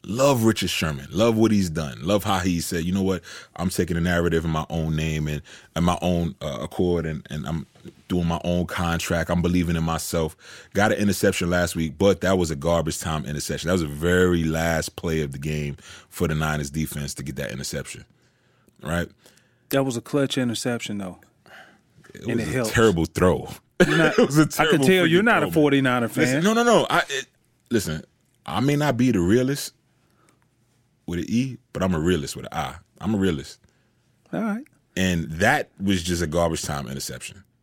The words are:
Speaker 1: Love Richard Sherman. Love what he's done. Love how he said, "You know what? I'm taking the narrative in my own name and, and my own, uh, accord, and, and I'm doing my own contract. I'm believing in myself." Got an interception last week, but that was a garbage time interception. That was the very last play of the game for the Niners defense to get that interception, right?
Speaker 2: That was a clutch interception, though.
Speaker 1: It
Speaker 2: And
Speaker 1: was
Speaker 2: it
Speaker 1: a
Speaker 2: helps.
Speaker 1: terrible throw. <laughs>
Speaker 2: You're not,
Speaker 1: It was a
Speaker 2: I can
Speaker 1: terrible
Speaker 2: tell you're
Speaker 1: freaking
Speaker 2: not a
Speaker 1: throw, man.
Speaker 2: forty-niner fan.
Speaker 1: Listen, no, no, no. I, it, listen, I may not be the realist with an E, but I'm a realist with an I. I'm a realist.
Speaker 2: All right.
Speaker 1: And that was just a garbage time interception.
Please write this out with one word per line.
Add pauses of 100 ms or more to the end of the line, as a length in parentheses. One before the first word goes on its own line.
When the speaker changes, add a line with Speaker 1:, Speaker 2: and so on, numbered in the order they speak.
Speaker 1:
Love
Richard
Sherman.
Love
what
he's
done.
Love
how
he
said,
"You
know
what? (360)
I'm
taking
the
narrative
in
my
own
name
and, (340)
and
my
own,
uh,
accord,
and,
and
I'm (400)
doing
my
own
contract.
I'm
believing
in
myself." (360)
Got
an
interception
last
week,
but
that
was
a
garbage
time
interception.
That
was
the
very
last
play
of
the
game (320)
for
the
Niners
defense
to
get
that
interception, (760)
right? (600)
Speaker 2:
That
was
a
clutch
interception,
though. (960)
Speaker 1:
It
Speaker 2:
And
Speaker 1:
was
Speaker 2:
it
Speaker 1:
a
Speaker 2:
helps.
Speaker 1:
terrible
throw. (160)
<laughs>
Speaker 2:
You're
not,
Speaker 1:
It
was
a
Speaker 2:
I
can (320)
Speaker 1:
terrible
Speaker 2:
tell
you're
Speaker 1:
freaking
Speaker 2:
not
a
Speaker 1:
throw,
man.
Speaker 2:
forty-niner
fan.
Speaker 1:
Listen,
no,
no,
no.
I, (100)
it, (420)
listen, (420)
I
may
not
be
the
realist (1300)
with
an
E, (160)
but
I'm
a
realist
with
an
I. (240)
I'm
a
realist. (760)
Speaker 2:
All
right. (340)
Speaker 1:
And
that (120)
was
just
a
garbage
time
interception. (200)